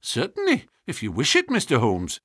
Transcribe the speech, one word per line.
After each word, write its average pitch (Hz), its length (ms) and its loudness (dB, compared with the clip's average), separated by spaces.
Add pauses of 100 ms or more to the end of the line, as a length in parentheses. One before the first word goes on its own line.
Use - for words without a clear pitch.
Certainly, 381 640 -2 (200)
if - 160 -8
you 104 100 -4
wish 110 240 0
it, 359 140 0
Mister 233 280 2
Holmes 92 460 0